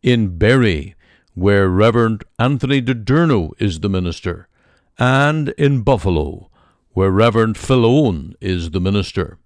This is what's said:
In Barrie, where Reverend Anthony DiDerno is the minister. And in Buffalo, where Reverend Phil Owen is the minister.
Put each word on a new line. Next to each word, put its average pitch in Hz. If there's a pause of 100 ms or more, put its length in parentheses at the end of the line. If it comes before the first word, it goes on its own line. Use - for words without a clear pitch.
In 110
Barrie, 104 (380)
where 98
Reverend 110 (120)
Anthony 135
DiDerno 120
is 90
the 101
minister. 90 (500)
And 139
in 139
Buffalo, 90 (420)
where 95
Reverend 110
Phil 127
Owen 113
is 87
the 90
minister. 95